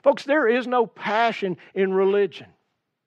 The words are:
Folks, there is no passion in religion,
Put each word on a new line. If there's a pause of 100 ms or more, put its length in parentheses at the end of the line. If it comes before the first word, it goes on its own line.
Folks,
there
is
no
passion (180)
in
religion, (580)